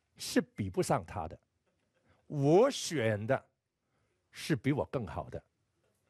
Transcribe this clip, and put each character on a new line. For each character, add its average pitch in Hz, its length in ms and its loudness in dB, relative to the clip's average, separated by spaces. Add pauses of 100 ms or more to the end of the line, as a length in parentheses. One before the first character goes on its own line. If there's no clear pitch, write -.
(180)
是 - 240 0
比 104 260 -6
不 175 140 -2
上 139 240 0
他 82 200 -8
的， 76 140 -14 (880)
我 156 440 6
選 110 540 -2
的 127 180 0 (880)
是 - 240 -4
比 131 160 0
我 120 140 0
更 120 220 -6
好 82 240 -10
的， 82 120 -12 (680)